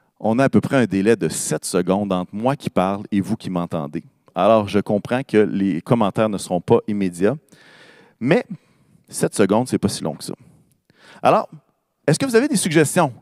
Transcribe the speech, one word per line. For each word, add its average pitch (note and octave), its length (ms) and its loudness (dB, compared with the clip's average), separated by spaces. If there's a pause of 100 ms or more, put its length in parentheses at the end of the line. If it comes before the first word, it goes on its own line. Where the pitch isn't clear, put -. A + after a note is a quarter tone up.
(200)
on A2 180 0
a C3+ 60 4
à C3+ 40 4
peu G#2 120 2
près - 160 -2
un A#2+ 100 4
délai G2 300 2
de F2 120 -2
sept - 360 -6
secondes F#2+ 480 -2
entre F2+ 200 -4
moi A#2 220 -2
qui - 160 -8
parle G2 400 -2
et G2 100 0
vous F#2+ 160 -4
qui - 140 -10
m'entendez. E2+ 540 -6 (280)
Alors, G2+ 360 2
je G2 100 0
comprends G#2+ 460 -2
que - 140 0
les G2 440 0
commentaires A2 460 0
ne G2 100 -6
seront F2 220 -4
pas - 260 2
immédiats, G2 480 -2 (840)
mais E3 260 0 (640)
sept - 260 -4
secondes, G#2 340 2
c'est G2 100 0
pas G2 100 0
si - 160 -6
long D#2 100 -4
que - 100 -18
ça. - 100 -10 (840)
Alors, F3 300 2 (560)
est-ce D#3 120 4
que C4+ 60 -4
vous A#3+ 120 2
avez C4+ 120 4
des C#4+ 80 0
suggestions ? D#3 640 2